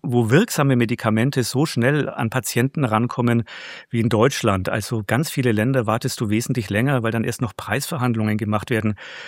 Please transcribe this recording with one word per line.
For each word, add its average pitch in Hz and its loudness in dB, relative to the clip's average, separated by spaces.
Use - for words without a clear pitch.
wo 120 2
wirksame 143 2
Medikamente 120 0
so 143 0
schnell 135 0
an 117 -4
Patienten 131 0
rankommen 117 2
wie 120 0
in 117 2
Deutschland. 107 2
Also 110 -2
ganz 127 0
viele 127 0
Länder 113 2
wartest 110 -2
du 107 0
wesentlich 110 -2
länger, 120 2
weil 113 0
dann 113 -2
erst - -4
noch 113 -6
Preisverhandlungen 113 -2
gemacht 107 -2
werden. 110 0